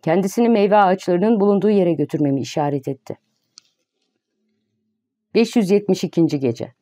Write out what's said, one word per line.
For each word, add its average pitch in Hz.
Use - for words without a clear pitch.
Kendisini 196
meyve 208
ağaçlarının 190
bulunduğu 202
yere 185
götürmemi 143
işaret 143
etti. -
Beş 226
yüz 196
yetmiş 202
ikinci 151
gece. 123